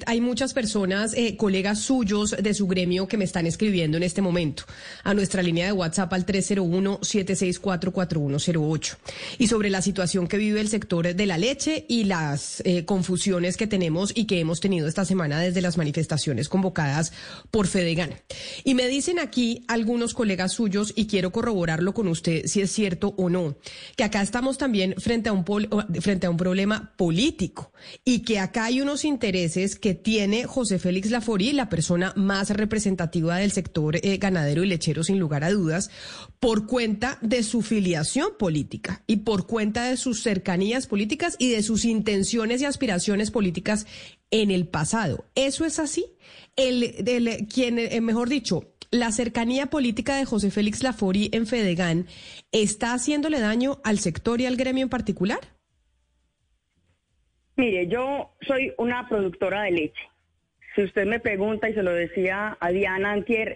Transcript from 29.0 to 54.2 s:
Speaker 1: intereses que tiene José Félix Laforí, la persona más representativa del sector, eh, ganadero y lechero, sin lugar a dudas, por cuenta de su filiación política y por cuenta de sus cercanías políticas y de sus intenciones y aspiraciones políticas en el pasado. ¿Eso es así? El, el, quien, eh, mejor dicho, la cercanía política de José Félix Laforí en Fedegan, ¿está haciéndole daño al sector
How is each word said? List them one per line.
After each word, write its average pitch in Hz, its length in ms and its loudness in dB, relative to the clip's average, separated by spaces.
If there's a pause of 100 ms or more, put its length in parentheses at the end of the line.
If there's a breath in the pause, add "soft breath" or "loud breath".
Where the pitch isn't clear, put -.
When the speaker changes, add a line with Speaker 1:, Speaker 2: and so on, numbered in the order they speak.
Speaker 1:
intereses 196 720 0
que 196 160 2
tiene 214 520 2
José 196 340 0
Félix 190 320 0
Laforí, 233 400 0
la 277 160 0
persona 175 480 0
más 196 340 2
representativa 190 880 0
del 196 140 2
sector, 160 460 0
eh, 196 200 0
ganadero 170 460 2
y 202 40 2
lechero, 160 360 0
sin 196 160 2
lugar 147 240 0
a 175 80 2
dudas, 185 400 0 (480 loud breath)
por 220 260 2
cuenta 240 560 0
de 233 220 2
su 226 180 0
filiación 196 680 0 (100)
política 147 640 -2
y 220 120 2
por 202 300 0
cuenta 226 420 0
de 254 80 0
sus 247 260 -2
cercanías 202 640 0
políticas 233 500 -2
y 247 140 2
de 220 100 2
sus 214 220 0
intenciones 220 800 0
y 294 40 0
aspiraciones 208 640 0
políticas 208 540 0 (460 loud breath)
en 214 180 4
el 180 160 2
pasado. 165 600 -2 (100)
¿Eso 277 300 0
es 311 140 -2
así? 320 260 -2 (500 loud breath)
El, 254 280 2 (220)
el, 233 480 0
quien, 240 260 2
eh, 226 200 -2
mejor 226 300 0
dicho, 240 440 -2 (180)
la 240 200 2
cercanía 240 540 0
política 269 500 0
de 269 100 0
José 202 260 0
Félix 208 320 0
Laforí 208 500 0
en 226 140 0
Fedegan, 180 600 0 (460 loud breath)
¿está 220 400 2
haciéndole 294 480 0
daño 240 420 0
al 208 160 2
sector 233 400 -2